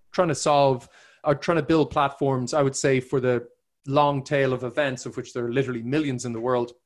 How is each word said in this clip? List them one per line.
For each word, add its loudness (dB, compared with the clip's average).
trying 2
to 0
solve, 2
are 2
trying 0
to 0
build 2
platforms, 0
I 2
would 0
say, 2
for -2
the 0
long 2
tail 0
of -4
events, -4
of -12
which -10
there -6
are -6
literally -2
millions -2
in -6
the -8
world. 0